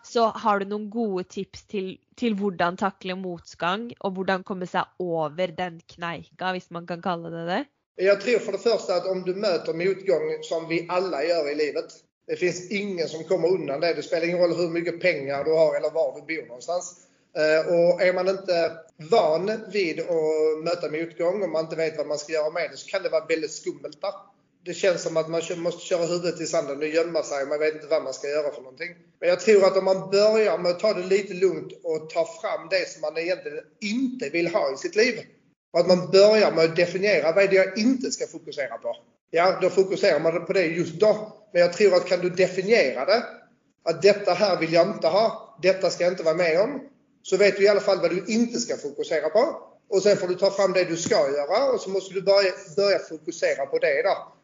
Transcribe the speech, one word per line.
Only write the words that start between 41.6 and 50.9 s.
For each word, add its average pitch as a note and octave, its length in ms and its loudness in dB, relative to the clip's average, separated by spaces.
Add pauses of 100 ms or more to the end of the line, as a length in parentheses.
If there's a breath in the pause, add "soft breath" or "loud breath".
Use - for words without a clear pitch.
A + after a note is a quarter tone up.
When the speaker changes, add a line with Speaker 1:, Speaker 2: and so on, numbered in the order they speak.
Speaker 2:
jag F3 100 4
tror G3 240 6
att F3 120 2
kan F3+ 120 0
du F3 100 0
definiera F3+ 720 2
det, G#3 180 2 (640)
att D#3+ 180 -2
detta G3 320 4
här F3+ 260 0
vill D#3+ 120 -2
jag E3+ 160 6
inte F3+ 200 -2
ha, G3+ 540 0
detta F#3 280 2
ska F3 140 -2
jag F3+ 80 2
inte F#3 100 -8
vara D#3+ 120 2
med E3+ 260 2
om, B3+ 280 -2 (340)
så - 140 -2
vet F#3+ 200 6
du G3 80 4
i G3+ 40 8
alla G3+ 120 4
fall F#3+ 200 2
vad E3+ 100 2
du F#3 180 -2
inte A3+ 300 0
ska C#3 180 -4
fokusera D3 520 -4
på. C4 280 2 (320)
Och F#3+ 140 2
sen G3+ 140 6
får F3+ 120 -4
du F3+ 60 0
ta G3 160 2
fram G3 220 2
det F#3 120 2
du D#3+ 120 -2